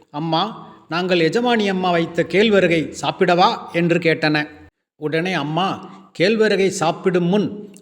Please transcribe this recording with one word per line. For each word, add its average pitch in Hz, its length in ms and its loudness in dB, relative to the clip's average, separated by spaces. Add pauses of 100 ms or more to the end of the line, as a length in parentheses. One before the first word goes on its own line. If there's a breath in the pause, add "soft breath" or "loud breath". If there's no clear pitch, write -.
(120)
"அம்மா, 165 640 -4 (160)
நாங்கள் 180 300 0
எஜமானி 214 500 2
அம்மா 185 220 0
வைத்த 170 380 0
கேழ்வரகை 180 600 2
சாப்பிடவா?" 180 840 0
என்று 170 260 2
கேட்டன. 156 500 0 (480)
உடனே 160 380 -4
அம்மா 160 580 -4 (280 loud breath)
கேழ்வரகை 202 480 2
சாப்பிடும் 175 580 0
முன் 180 440 -2 (120)